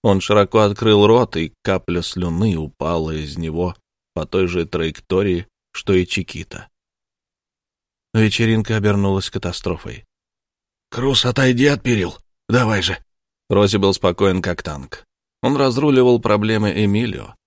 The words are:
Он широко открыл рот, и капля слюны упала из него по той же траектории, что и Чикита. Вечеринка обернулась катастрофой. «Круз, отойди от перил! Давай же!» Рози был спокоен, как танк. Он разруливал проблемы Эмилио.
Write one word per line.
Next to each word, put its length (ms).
Он 160
широко 400
открыл 480
рот, 280
и 160
капля 400
слюны 540
упала 540
из 260
него 380
по 120
той 200
же 180
траектории, 840
что 200
и 140
Чикита. 640
Вечеринка 600
обернулась 520
катастрофой. 760
«Круз, 360
отойди 420
от 160
перил! 340
Давай 340
же!» 140
Рози 260
был 160
спокоен, 480
как 220
танк. 420
Он 140
разруливал 640
проблемы 520
Эмилио. 640